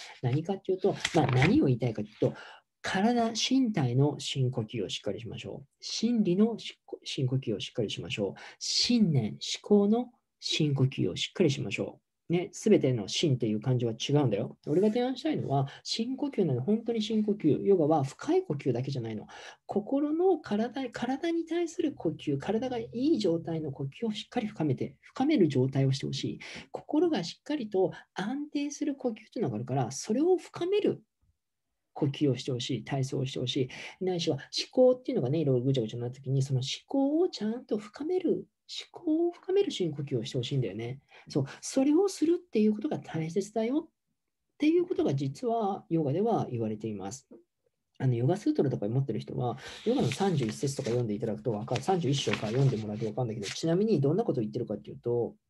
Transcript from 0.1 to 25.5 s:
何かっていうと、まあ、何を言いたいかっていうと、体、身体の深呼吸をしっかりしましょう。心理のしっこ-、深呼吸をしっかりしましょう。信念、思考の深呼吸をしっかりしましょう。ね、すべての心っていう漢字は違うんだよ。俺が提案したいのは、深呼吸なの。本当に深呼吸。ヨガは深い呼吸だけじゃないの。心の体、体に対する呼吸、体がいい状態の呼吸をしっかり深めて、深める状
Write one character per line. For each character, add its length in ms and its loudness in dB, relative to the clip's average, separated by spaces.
何 220 0
か 120 -4
っ 60 -10
て 120 -2
い 20 2
う 20 -4
と、 180 2
ま 100 6
あ、 40 2
何 340 6
を 40 4
言 100 4
い 40 -4
た 80 0
い 60 0
か 80 -6
っ 40 -4
て 60 -16
い 40 -20
う 40 -20
と、 140 2
体、 500 2
身 400 2
体 240 2
の 240 4
深 320 0
呼 100 -2
吸 220 -4
を 60 -4
し 80 -8
っ 40 -12
か 120 -4
り 80 -8
し 80 -12
ま 100 -10
し 60 -12
ょ 180 -10
う。 40 -20
心 440 0
理 120 4
の 240 2
し 180 -14
っ 80 -20
こ-、 180 -14
深 220 -2
呼 120 0
吸 180 -2
を 40 -8
し 100 -10
っ 20 -16
か 120 -2
り 60 -2
し 120 -8
ま 80 -10
し 100 -6
ょ 180 -2
う。 40 -20
信 520 2
念、 200 2
思 80 -12
考 260 6
の 240 2
深 360 0
呼 80 4
吸 260 0
を 60 -4
し 140 -4
っ 40 -18
か 100 2
り 60 6
し 120 -2
ま 100 -4
し 80 -6
ょ 220 -6
う。 40 -20
ね、 260 0
す 180 2
べ 80 10
て 120 4
の 160 0
心 280 2
っ 20 -2
て 80 -2
い 80 0
う 60 0
漢 180 0
字 80 0
は 80 0
違 200 -2
う 120 4
ん 60 2
だ 60 0
よ。 280 -4
俺 160 2
が 60 4
提 160 2
案 120 -2
し 60 -10
た 80 -2
い 80 0
の 100 -4
は、 200 2
深 340 -4
呼 100 -4
吸 160 0
な 120 2
の。 80 -2
本 160 2
当 120 -4
に 120 -2
深 200 0
呼 100 0
吸。 280 2
ヨ 160 6
ガ 80 4
は 180 4
深 320 -2
い 60 4
呼 140 -4
吸 180 -2
だ 80 -2
け 80 -6
じ 80 -6
ゃ 40 -4
な 100 -6
い 40 -6
の。 120 -10
心 440 -2
の 280 2
体、 500 -4
体 400 -4
に 160 -2
対 220 -2
す 160 -6
る 100 -2
呼 160 -4
吸、 300 -2
体 300 -2
が 100 -4
い 120 -8
い 280 2
状 200 2
態 220 -4
の 100 -4
呼 120 -6
吸 240 -4
を 40 0
し 140 -8
っ 40 -20
か 100 -4
り 80 -2
深 160 -4
め 100 2
て、 280 -4
深 240 -4
め 120 4
る 100 6
状 220 2